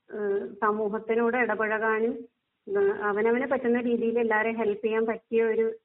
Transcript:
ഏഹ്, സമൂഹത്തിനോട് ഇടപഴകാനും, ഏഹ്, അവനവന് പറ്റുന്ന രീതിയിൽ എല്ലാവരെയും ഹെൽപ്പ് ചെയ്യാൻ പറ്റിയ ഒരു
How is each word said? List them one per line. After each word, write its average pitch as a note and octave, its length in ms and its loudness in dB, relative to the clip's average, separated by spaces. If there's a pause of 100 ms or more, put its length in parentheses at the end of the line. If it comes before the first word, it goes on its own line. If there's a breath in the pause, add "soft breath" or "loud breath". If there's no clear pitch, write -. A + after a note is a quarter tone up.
(140)
ഏഹ്, G#3 480 -2
സമൂഹത്തിനോട് A3 760 0
ഇടപഴകാനും, A3 920 0 (400)
ഏഹ്, G3+ 320 2
അവനവന് A3 440 0
പറ്റുന്ന B3+ 360 0
രീതിയിൽ A#3 380 0
എല്ലാവരെയും A3 360 0
ഹെൽപ്പ് G#3 300 -2
ചെയ്യാൻ A3 200 0
പറ്റിയ A3+ 380 0
ഒരു A3+ 420 0